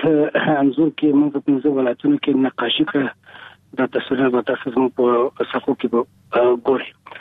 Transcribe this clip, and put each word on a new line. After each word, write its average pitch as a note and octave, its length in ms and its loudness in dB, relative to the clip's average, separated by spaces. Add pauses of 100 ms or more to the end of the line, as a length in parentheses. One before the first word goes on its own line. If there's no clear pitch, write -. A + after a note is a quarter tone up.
ا، D3 580 2
انځور C#3 280 2
کې D#3 180 -2 (120)
موږ D3 100 2
په C#3 100 -4
پنځه C3+ 260 0
ولایتونو C3+ 500 0
کې - 140 -2
نقاشي C3 540 0
کړه. C#3 260 -2 (680)
دا C3 80 0
تصویرونه C3 440 -2
به B2 120 2
تاسو B2+ 300 -4
زموږ B2 180 2
په A#2+ 420 0 (220)
صفحو C3 200 -4
کې - 140 -4
به، A#2 180 -2 (280)
ا، B2 220 4 (120)
ګورئ. B2+ 220 -2 (320)